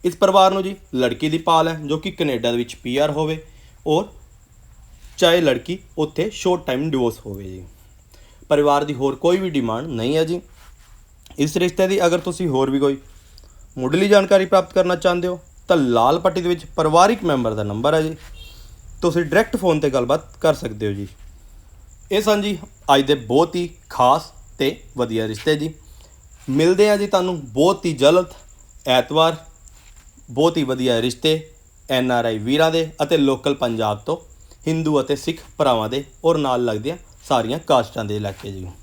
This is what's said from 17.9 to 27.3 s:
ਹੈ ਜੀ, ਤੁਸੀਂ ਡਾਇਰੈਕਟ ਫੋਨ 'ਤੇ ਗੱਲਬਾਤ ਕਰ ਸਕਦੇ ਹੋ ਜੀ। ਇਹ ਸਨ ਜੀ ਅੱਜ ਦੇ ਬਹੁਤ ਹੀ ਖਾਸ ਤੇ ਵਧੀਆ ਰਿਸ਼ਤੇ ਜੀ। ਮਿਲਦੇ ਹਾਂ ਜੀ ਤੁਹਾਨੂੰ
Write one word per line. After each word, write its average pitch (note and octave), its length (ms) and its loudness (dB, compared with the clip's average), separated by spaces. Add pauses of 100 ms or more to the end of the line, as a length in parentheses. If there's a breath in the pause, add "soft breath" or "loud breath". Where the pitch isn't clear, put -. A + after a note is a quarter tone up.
ਹੈ D#3+ 80 2
ਜੀ, D#3+ 140 -6 (840 loud breath)
ਤੁਸੀਂ F3 220 0
ਡਾਇਰੈਕਟ G3 320 0
ਫੋਨ F3 220 2
'ਤੇ D3 120 0
ਗੱਲਬਾਤ B2+ 460 -2
ਕਰ D#3+ 180 2
ਸਕਦੇ A2 320 -6
ਹੋ G#2 60 -2
ਜੀ। G2+ 140 -8 (1080)
ਇਹ G#3 100 0
ਸਨ G#3 200 2
ਜੀ G3+ 160 -4 (360)
ਅੱਜ C#3 80 6
ਦੇ C#3 120 2
ਬਹੁਤ C3+ 420 0
ਹੀ F3 120 -4 (220)
ਖਾਸ C3 420 2 (260)
ਤੇ C3+ 180 -2 (200)
ਵਧੀਆ A2+ 320 -4
ਰਿਸ਼ਤੇ B2+ 280 -2
ਜੀ। D#3 180 -6 (760 soft breath)
ਮਿਲਦੇ F3+ 380 4
ਹਾਂ G#3 80 2
ਜੀ G3+ 100 -2
ਤੁਹਾਨੂੰ F#3 380 -2